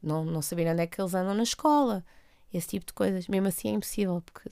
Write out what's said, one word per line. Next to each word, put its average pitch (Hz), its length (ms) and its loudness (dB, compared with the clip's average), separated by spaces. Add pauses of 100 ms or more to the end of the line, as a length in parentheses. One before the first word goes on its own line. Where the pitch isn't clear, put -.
Não, 160 220 0
não 160 180 -2
saber 170 260 0
onde 165 140 2
é 170 60 2
que 185 140 -6
eles 185 120 0
andam 190 200 0
na 214 100 2
escola, 254 640 2 (480)
esse 175 140 -2
tipo 196 180 -6
de - 80 -12
coisas. 190 340 0
Mesmo 196 200 2
assim 190 220 -2
é - 20 0
impossível, 190 500 -2
porque - 300 -18